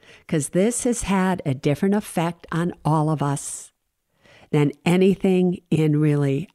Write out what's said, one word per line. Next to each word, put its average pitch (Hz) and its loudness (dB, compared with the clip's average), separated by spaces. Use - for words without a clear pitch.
'cause 151 -2
this 208 0
has 240 -2
had 185 0
a 139 -2
different 156 0
effect 170 -4
on 170 -4
all 151 2
of 143 -2
us - -6
than 147 0
anything 185 2
in 156 2
really 143 0